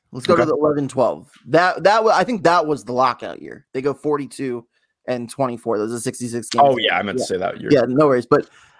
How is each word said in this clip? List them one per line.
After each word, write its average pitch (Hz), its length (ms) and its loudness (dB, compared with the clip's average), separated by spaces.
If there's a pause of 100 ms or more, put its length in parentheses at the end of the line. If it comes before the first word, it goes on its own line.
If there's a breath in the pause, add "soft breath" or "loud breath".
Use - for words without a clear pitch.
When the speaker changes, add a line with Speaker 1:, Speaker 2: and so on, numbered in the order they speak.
(100)
Speaker 1:
Let's 127 160 -12
go 180 80 4
to 170 80 4
Speaker 2:
Okay. - 80 0
Speaker 1:
the 127 60 0
eleven 147 320 0
twelve. 101 420 -2 (160)
That, 165 380 2
that 214 180 4
wa-, 220 100 4
I 180 120 2
think 226 180 -4
that 170 240 4
was 139 180 -4
the 117 80 -8
lockout 120 480 -2
year. - 320 -16
They 131 80 -6
go 135 140 -2
forty-two 135 720 -6 (420)
and 120 200 -6
twenty-four. 117 500 -4
That 104 60 -2
was 110 100 -4
a 120 60 -6
sixty-six 120 500 -8
game. 131 120 2
Speaker 2:
Oh, 135 160 6
yeah, 104 200 0
I 95 40 0
meant 101 160 -4
to 123 40 -2
Speaker 1:
Yeah. - 40 -4
Speaker 2:
say 95 120 -2
that 90 220 -6
year. - 120 -6
Speaker 1:
Yeah, 127 160 6
no 135 180 4
worries. 127 200 2
But - 220 2 (320 soft breath)